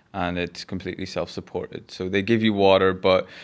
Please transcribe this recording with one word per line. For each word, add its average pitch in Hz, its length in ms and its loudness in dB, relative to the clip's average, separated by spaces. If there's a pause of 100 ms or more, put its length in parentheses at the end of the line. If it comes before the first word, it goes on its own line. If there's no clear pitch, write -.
(140)
and 87 240 -4
it's 87 260 -8
completely 92 420 -10
self-supported. - 840 -10
So 92 160 -8
they 98 140 0
give 110 200 0
you 110 120 2
water, 95 400 6
but 92 340 2 (160)